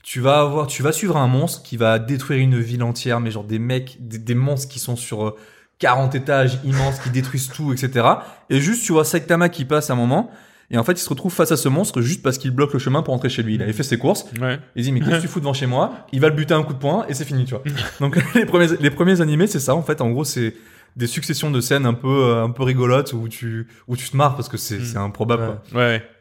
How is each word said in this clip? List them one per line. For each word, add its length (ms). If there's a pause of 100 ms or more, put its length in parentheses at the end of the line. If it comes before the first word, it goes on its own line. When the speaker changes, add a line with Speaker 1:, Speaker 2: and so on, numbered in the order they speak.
Speaker 1:
tu 160
vas 220
avoir, 260
tu 160
vas 80
suivre 260
un 100
monstre 360
qui 140
va 200
détruire 420
une 200
ville 240
entière, 360
mais 120
genre 120
des 160
mecs, 380 (100)
des, 120
des 160
monstres 360
qui 80
sont 160
sur, 320
euh, 80 (440)
quarante 360
étages, 480
immenses, 360
qui 120
détruisent 380
tout, 220
et 60
cetera. 460 (260)
Et 100
juste, 240
tu 100
vois 120
Saitama 440
qui 140
passe 280
un 40
moment, 360 (400)
et 80
en 40
fait, 100
il 100
se 60
retrouve 220
face 200
à 60
ce 120
monstre 320
juste 220
parce 160
qu'il 100
bloque 240
le 60
chemin 240
pour 100
rentrer 160
chez 140
lui. 120
Il 60
avait 120
fait 100
ses 160
courses. 260 (160)
Speaker 2:
Ouais. 180 (160)
Speaker 1:
Il 80
dit, 80
mais 100
qu'est-ce 160
que 40
tu 60
fous 120
devant 140
chez 140
moi ? 460
Il 60
va 100
le 60
buter 200
un 80
coup 100
de 60
poing, 300
et 40
c'est 120
fini, 200
tu 80
vois. 100 (180)
Speaker 2:
<laughs> 180
Speaker 1:
Donc, 180 (100)
<laughs> 60
les 140
premiers, 220 (100)
les 100
premiers 320
animés, 240
c'est 140
ça, 160
en 80
fait. 180
En 80
gros, 140
c'est 320 (400)
des 100
successions 460
de 100
scènes 240
un 80
peu, 140
euh, 360
un 60
peu 140
rigolotes 500
où 140
tu, 400 (200)
où 80
tu 140
te 80
marres 180
parce 140
que 80
c'est, 220
Speaker 2:
Mm. 60
Speaker 1:
c'est 120
improbable, 460
Speaker 3:
Ouais. 60 (220)
Speaker 1:
quoi. 80
Speaker 2:
Ouais, 100
ouais. 140 (180)